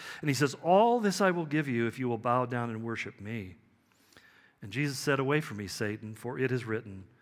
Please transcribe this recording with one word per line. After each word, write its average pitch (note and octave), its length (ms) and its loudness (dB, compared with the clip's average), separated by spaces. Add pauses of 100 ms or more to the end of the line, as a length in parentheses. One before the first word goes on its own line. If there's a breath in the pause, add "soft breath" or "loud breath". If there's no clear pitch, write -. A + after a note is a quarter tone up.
(220 loud breath)
And D3+ 80 -2
he C#3 60 4
says, C#3 260 2
'All A3 380 6
this G#3 220 2
I F#3+ 100 6
will E3+ 160 0
give D3 200 0
you A#2 200 2
if A2 100 -4
you B2+ 100 -2
will A#2+ 120 0
bow B2 260 2
down A#2+ 240 -4
and A2 140 -6
worship A2+ 360 -8
me.' G2+ 360 -8 (1040 soft breath)
And G2+ 100 -14
Jesus C3+ 280 -2
said, C#3 200 2
'Away C#3+ 220 2
from G#2+ 160 -8
me, G#2 80 -6
Satan, G#2+ 480 -6
for B2 240 -10
it B2+ 140 0
is B2 140 -2
written, A2 400 -6 (160 soft breath)